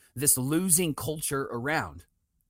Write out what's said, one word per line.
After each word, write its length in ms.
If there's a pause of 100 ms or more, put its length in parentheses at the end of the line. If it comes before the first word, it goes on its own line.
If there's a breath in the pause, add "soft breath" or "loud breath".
(140 soft breath)
this 240
losing 560
culture 560
around. 540 (460)